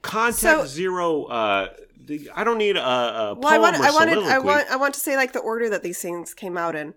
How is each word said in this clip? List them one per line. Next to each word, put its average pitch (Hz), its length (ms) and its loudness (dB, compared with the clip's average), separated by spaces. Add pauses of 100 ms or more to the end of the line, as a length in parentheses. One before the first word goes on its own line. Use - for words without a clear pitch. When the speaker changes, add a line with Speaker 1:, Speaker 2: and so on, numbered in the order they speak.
Speaker 1:
context, 226 400 -2
Speaker 2:
So 294 240 4
Speaker 1:
zero, 170 600 -2
uh, 101 440 0 (260)
the, 143 400 -12
I - 80 -4
don't 233 140 0
need 208 180 2
a, 156 80 -2
a 117 520 0
Speaker 2:
Well, 262 120 -2
I 311 100 6
Speaker 1:
poem - 40 4
Speaker 2:
want, 240 160 6
Speaker 1:
or 269 60 2
Speaker 2:
I 285 80 6
wanted, 320 260 4
I 214 40 0
Speaker 1:
soliloquy. 262 260 2
Speaker 2:
want, 294 240 2
I 254 40 0
want 277 200 0
to - 40 -8
say, 277 160 -2
like, 262 160 0
the - 80 -6
order 226 300 -2
that 196 140 -2
these 175 180 -8
things 170 320 -8
came 180 240 -8
out 165 180 -2
in. 151 220 -10